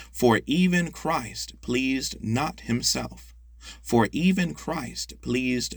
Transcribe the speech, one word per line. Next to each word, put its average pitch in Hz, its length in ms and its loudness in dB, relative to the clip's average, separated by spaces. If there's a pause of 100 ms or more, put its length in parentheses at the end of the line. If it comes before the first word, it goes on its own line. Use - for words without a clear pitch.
(120)
For 117 360 6
even 175 440 2
Christ 127 680 -6
pleased 131 580 -2
not 135 420 -2
himself. 120 760 -2 (460)
For 117 300 4
even 180 440 2
Christ 139 680 -8
pleased 123 560 -2